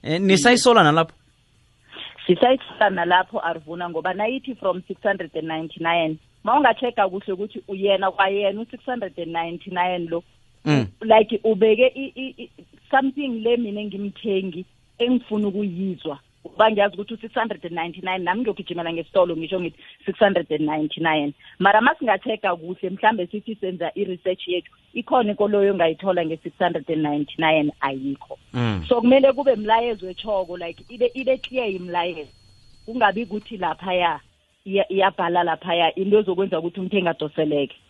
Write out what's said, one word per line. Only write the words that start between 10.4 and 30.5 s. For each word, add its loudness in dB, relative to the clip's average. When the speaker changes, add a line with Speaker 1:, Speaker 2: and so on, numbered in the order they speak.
Speaker 1:
Mm. 2
Speaker 2:
like, 4
ubeke 4
i-, -10
i-, -10
i-, -16
something 0
le 2
mina -4
engimthengi -6
engifuna 0
ukuyizwa. -4
Uba 2
ngiyazi 0
ukuthi -10
u-six -14
hundred -6
and -10
ninety-nine, -6
nami -2
ngiyogijimela -6
ngesitolo 0
ngisho -4
ngithi -6
six -6
hundred 2
and -2
ninety-nine. -2
Mara 6
masingachecka 0
kuhle, -8
mhlambe 0
sithi -10
senza -6
i-research -4
yethu, -4
ikhona 0
inkoloyo 2
ongayithola 0
nge-six -8
hundred -2
and 0
ninety-nine, 0
ayikho. -6
Speaker 1:
Mm. 0
Speaker 2:
So 4
kumele 6
kube 2
mlayezo 0
etshoko, -4